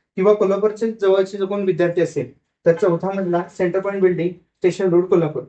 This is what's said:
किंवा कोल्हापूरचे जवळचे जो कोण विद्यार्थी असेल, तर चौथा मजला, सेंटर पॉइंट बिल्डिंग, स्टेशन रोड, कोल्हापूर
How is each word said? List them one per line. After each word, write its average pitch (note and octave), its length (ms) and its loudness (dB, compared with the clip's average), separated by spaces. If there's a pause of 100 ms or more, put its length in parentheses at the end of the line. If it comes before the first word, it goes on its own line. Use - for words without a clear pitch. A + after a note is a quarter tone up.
(160)
किंवा G3 160 4
कोल्हापूरचे G#3 600 0
जवळचे G3 460 0
जो F#3+ 80 -2
कोण G3+ 160 -4
विद्यार्थी F3 380 0
असेल, D3+ 380 -4
तर - 340 -2
चौथा F3 420 0
मजला, F3 360 -2
सेंटर F#3 300 -2
पॉइंट G3 220 -4
बिल्डिंग, F3 260 2
स्टेशन F3+ 600 -2
रोड, F3 160 4
कोल्हापूर D#3 440 0